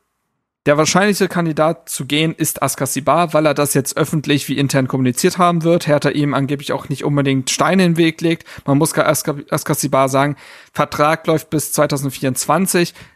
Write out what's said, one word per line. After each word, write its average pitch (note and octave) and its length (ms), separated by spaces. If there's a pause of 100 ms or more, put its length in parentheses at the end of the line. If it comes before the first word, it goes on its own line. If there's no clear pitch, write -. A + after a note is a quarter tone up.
(680)
der D3 100
wahrscheinliche F#3 500
Kandidat E3 600
zu - 160
gehen D3+ 300
ist - 280
Askasibar, C#3+ 720
weil D#3 140
er C#3+ 80
das C#3+ 180
jetzt - 240
öffentlich D3+ 520
wie C3 100
intern C3+ 300
kommuniziert C3 500
haben F3 260
wird. E3 220
Hertha D3 240
ihm C#3+ 240
angeblich C#3 380
auch - 180
nicht C#3 120
unbedingt C#3 460
Steine F3 360
in E3+ 80
den D#3+ 40
Weg D#3+ 240
legt. E3 260 (200)
Man C#3 100
muss D#3 180
Aska-, D3 560
Askasibar C3+ 600
sagen, C#3 260 (380)
Vertrag D3+ 520
läuft D#3+ 220
bis - 240
zweitausendvierundzwanzig, D3 1200 (240)